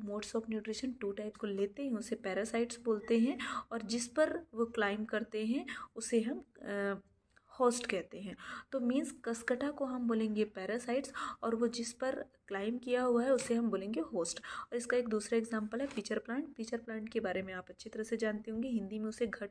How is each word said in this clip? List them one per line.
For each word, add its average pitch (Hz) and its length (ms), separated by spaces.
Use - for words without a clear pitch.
modes 214 260
of 226 140
nutrition 220 520
two 202 100
type 214 240
को - 120
लेते 202 360
हैं, 269 100
उसे 220 220
parasites 226 640
बोलते 226 400
हैं, 262 180
और 233 100
जिस 233 260
पर 311 460
वो 226 120
climb 214 400
करते 214 400
हैं 247 200
उसे 226 260
हम, 285 240
अ, 202 400
host 240 280
कहते 175 320
हैं। 190 160
तो 269 80
means 254 340
कसकटा 247 460
को 285 140
हम 254 220
बोलेंगे 220 360
parasites, 233 680
और 233 120
वो 233 120
जिस 233 260
पर - 320
climb 208 320
किया 247 240
हुआ 240 200
है 262 80
उसे 240 220
हम 233 160
बोलेंगे 202 320
host। 202 400
और 233 60
इसका 240 200
एक 240 100
दूसरा 214 300
example 226 440
है 277 60
pitcher 220 320
plant। 269 360
Pitcher 226 220
plant 220 320
के 226 100
बारे 190 220
में 190 120
आप 185 160
अच्छी 202 200
तरह 214 140
से 220 140
जानते 214 340
होंगे, 233 180
हिंदी 214 300
में 214 100
उसे 226 180
घट 202 240